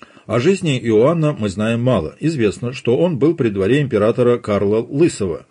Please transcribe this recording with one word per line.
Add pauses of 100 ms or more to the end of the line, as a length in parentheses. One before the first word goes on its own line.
(260)
О
жизни
Иоанна
мы
знаем
мало.
Известно,
что
он
был
при
дворе
императора
Карла
Лысого.